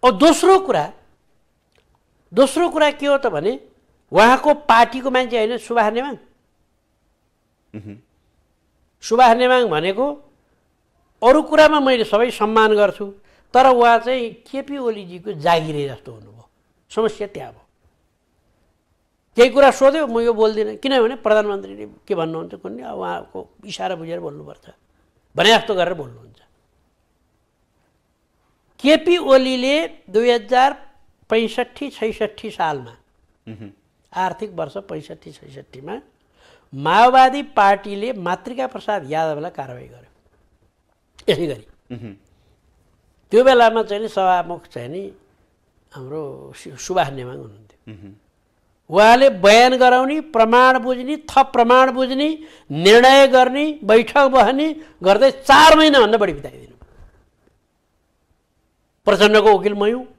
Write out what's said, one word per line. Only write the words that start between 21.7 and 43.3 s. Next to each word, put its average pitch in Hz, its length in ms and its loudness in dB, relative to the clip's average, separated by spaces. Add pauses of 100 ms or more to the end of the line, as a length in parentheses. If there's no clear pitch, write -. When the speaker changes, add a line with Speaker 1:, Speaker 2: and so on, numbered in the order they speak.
Speaker 1:
के 202 60 -4
भन्नुहुन्छ, 165 400 -8
कुनै 220 280 -16
अब - 160 -14
उहाँको 180 520 -14 (140)
इसारा 190 300 -10
बुझेर 165 260 -14
बोल्नुपर्छ 151 500 -20 (680)
भने 208 220 2
जस्तो 214 160 -4
गरेर 180 200 -2
बोल्नुहुन्छ। 131 420 -20 (2500)
केपी 311 360 0
ओलीले 269 720 0
दुई 220 420 -4
हजार 247 600 -2 (400)
पैँसठी 233 600 -6
छैसठी 220 600 -10
सालमा, 143 460 -8 (520)
Speaker 2:
मह्म। 107 220 -18 (460)
Speaker 1:
आर्थिक 185 360 -8
वर्ष 160 240 -12
पैँसठी 160 560 -18
छैसठीमा 139 680 -20 (760)
माओवादी 247 680 2
पार्टीले 202 680 -2
मातृका 208 540 -8
प्रसाद 196 440 -10
यादवलाई 156 400 -6
कारवाही 127 380 -16
गर्यो। 120 200 -20 (1200)
यसै 165 180 -2
गरी। 127 200 -12 (280)
Speaker 2:
मह्म। 110 200 -18 (1160)